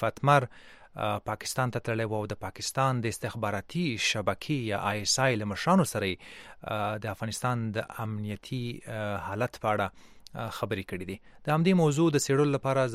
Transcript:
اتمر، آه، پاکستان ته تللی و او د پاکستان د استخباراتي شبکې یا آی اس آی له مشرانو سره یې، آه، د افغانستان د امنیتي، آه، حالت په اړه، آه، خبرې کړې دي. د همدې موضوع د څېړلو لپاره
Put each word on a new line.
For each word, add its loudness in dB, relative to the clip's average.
اتمر، 4
آه، -6
پاکستان -2
ته -2
تللی 0
و -4
او -4
د -6
پاکستان -2
د -2
استخباراتي -4
شبکې 0
یا 0
آی -2
اس 0
آی 4
له -2
مشرانو 4
سره -2
یې، 0
آه، -2
د -4
افغانستان -2
د -2
امنیتي، -6
آه، -4
حالت -2
په 0
اړه، 0
آه، -10
خبرې -2
کړې -6
دي. -8
د 2
همدې 4
موضوع 6
د 4
څېړلو 4
لپاره 2